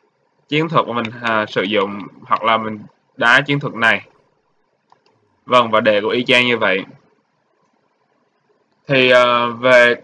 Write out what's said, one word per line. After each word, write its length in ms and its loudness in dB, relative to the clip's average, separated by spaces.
chiến 200 -4
thuật 180 0
mà 60 -8
mình, 180 -6
à, 240 -2
sử 160 -6
dụng 380 -4
hoặc 160 -4
là 140 0
mình 220 -8
đá 240 2
chiến 180 -4
thuật 140 -10
này. 280 -2
Vâng, 260 2
và 100 2
đề 200 2
của 80 -4
y 140 -2
chang 220 2
như 120 -2
vậy. 280 -2
Thì, 220 2
à, 360 4
về 580 4